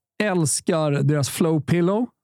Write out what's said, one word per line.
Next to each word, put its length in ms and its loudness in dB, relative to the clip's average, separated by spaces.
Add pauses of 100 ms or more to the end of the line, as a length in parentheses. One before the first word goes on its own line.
(240)
älskar 680 0
deras 380 0
Flow 320 0
Pillow. 460 0 (160)